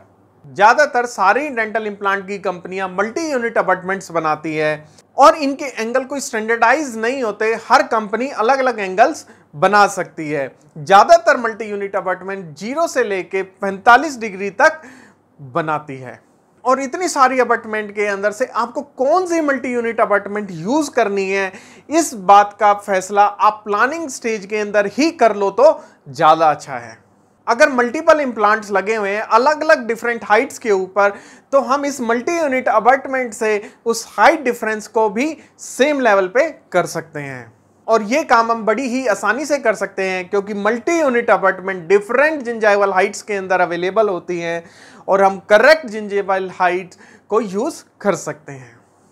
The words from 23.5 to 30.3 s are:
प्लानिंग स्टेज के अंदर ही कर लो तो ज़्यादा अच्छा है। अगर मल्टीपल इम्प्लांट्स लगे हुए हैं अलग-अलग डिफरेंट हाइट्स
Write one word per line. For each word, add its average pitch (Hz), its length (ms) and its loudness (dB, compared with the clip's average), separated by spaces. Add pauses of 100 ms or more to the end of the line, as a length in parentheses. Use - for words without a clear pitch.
प्लानिंग 262 440 -2
स्टेज 220 360 -6
के 214 120 -6
अंदर 208 300 0
ही 302 240 0
कर 226 240 2
लो 202 140 0
तो 285 340 4 (260)
ज़्यादा 160 400 4
अच्छा 143 240 -4
है। 117 340 -14 (400)
अगर 240 220 4
मल्टीपल 294 500 2
इम्प्लांट्स 214 520 0
लगे 196 240 0
हुए 202 140 -2
हैं 208 120 -2
अलग-अलग 285 640 2
डिफरेंट 233 360 -4
हाइट्स 220 340 0